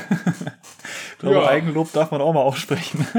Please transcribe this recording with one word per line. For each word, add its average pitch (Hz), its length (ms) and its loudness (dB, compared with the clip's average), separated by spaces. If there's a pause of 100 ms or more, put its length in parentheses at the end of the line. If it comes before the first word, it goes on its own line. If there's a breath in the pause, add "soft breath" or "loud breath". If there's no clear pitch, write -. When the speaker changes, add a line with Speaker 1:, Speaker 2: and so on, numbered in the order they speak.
Speaker 1:
<laughs> - 60 -8 (1040 loud breath)
Ich - 60 -20
glaube, 139 180 2
Speaker 2:
Ja. 143 100 4
Speaker 1:
Eigenlob 156 460 2
darf 156 180 2
man 147 100 -2
auch 156 120 2
mal 151 80 4
aussprechen. 139 680 -2 (120)